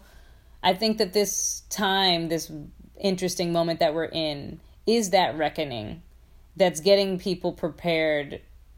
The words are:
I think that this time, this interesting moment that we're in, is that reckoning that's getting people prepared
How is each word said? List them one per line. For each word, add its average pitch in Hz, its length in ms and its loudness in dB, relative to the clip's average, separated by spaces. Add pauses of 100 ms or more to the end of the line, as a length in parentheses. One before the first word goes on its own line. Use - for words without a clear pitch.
(600)
I 185 120 4
think 214 240 0
that 202 160 0
this - 560 0
time, 190 580 2
this 160 240 -4 (460)
interesting 180 560 -2
moment 170 260 0
that 160 140 4
we're 160 120 -2
in, 151 560 -6 (240)
is 220 240 2
that 165 280 2
reckoning 143 640 -4 (540)
that's 175 240 2
getting 196 380 4
people 180 360 -2
prepared 156 880 -2 (360)